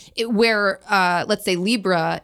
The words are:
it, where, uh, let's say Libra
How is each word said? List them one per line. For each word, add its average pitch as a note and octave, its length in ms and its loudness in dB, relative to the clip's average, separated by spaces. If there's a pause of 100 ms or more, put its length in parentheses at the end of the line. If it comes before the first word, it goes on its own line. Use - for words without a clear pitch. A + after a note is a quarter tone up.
(160)
it, A#3 160 -4
where, G#3 560 2
uh, F3+ 400 2
let's - 160 -2
say F#3+ 120 0
Libra F3+ 680 -2